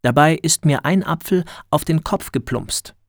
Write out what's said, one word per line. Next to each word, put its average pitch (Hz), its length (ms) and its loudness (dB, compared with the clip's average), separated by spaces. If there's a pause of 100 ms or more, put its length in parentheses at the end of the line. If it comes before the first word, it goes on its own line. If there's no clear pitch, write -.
Dabei 147 320 4
ist - 300 -2
mir 147 180 4
ein 185 200 2
Apfel 170 420 -2 (240)
auf - 160 0
den 160 180 0
Kopf - 280 -4
geplumpst. - 640 -6 (140)